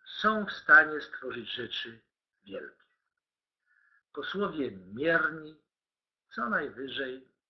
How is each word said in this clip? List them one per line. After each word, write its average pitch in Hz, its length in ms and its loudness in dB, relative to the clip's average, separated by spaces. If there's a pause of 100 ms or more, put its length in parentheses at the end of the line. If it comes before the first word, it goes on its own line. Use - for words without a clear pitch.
są 214 400 0
w - 60 -6
stanie 151 500 8
stworzyć 120 500 -8
rzeczy 113 500 -8 (420)
wielkie. 95 420 -14 (1300)
Posłowie 156 580 -4
mierni, 156 880 -2 (680)
co 233 200 -4
najwyżej 131 800 -4 (220)